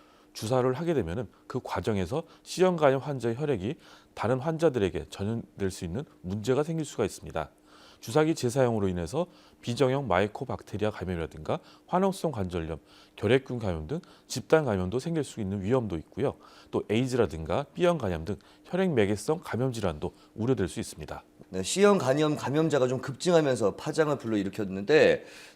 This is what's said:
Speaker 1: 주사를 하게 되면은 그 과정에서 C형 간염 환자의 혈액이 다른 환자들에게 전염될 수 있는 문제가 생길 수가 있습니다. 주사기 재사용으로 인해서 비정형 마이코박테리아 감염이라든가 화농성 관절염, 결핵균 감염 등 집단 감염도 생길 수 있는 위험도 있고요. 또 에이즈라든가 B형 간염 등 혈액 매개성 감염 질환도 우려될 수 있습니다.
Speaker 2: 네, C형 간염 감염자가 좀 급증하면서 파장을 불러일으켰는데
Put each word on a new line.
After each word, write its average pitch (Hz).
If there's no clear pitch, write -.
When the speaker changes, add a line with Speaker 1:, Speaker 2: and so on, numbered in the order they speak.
Speaker 1:
주사를 127
하게 165
되면은 95
그 -
과정에서 98
C형 180
간염 139
환자의 120
혈액이 127
다른 123
환자들에게 127
전염될 101
수 -
있는 95
문제가 110
생길 160
수가 -
있습니다. 80
주사기 156
재사용으로 120
인해서 92
비정형 131
마이코박테리아 104
감염이라든가 85
화농성 185
관절염, 87
결핵균 127
감염 85
등 156
집단 156
감염도 101
생길 160
수 -
있는 98
위험도 110
있고요. 98
또 -
에이즈라든가 107
B형 175
간염 90
등 98
혈액 180
매개성 110
감염 127
질환도 90
우려될 107
수 -
있습니다. 78
Speaker 2:
네, 92
C형 202
간염 151
감염자가 139
좀 131
급증하면서 135
파장을 151
불러일으켰는데 98